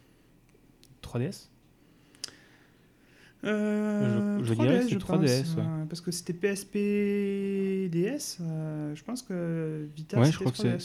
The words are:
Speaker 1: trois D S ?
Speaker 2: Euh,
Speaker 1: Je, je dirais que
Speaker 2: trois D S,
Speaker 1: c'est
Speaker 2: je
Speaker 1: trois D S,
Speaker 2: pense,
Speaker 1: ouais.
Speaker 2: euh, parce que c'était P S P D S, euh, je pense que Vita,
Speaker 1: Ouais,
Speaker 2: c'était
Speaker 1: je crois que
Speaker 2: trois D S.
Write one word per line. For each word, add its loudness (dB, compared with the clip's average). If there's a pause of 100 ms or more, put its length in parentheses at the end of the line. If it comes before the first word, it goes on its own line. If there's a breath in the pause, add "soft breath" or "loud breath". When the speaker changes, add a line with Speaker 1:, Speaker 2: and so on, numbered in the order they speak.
(1000 soft breath)
Speaker 1:
trois -6
D 0
S ? -10 (1900 loud breath)
Speaker 2:
Euh, 2
Speaker 1:
Je, 0
je 2
dirais 4
que 0
Speaker 2:
trois 0
D 6
S, 6
Speaker 1:
c'est 2
Speaker 2:
je -4
Speaker 1:
trois -2
D -
S, -
Speaker 2:
pense, -2
Speaker 1:
ouais. 0
Speaker 2:
euh, -2
parce -10
que -6
c'était -6
P 0
S -4
P 0
D 2
S, -4
euh, -4
je -14
pense -8
que -4
Vita, -2
Speaker 1:
Ouais, 8
Speaker 2:
c'était 6
Speaker 1:
je -8
crois 0
que -14
Speaker 2:
trois 2
D 2
S. -6